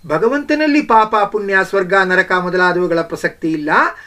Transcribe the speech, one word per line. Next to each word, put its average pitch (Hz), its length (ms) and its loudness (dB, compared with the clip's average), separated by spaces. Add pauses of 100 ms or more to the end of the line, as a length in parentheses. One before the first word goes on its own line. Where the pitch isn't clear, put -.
ಭಗವಂತನಲ್ಲಿ 285 760 0
ಪಾಪ 220 340 2
ಪುಣ್ಯ 202 420 0 (100)
ಸ್ವರ್ಗ 196 260 -2
ನರಕ 185 380 2
ಮೊದಲಾದವುಗಳ 180 680 0
ಪ್ರಸಕ್ತಿ 160 520 -6
ಇಲ್ಲ, 151 180 -4 (360)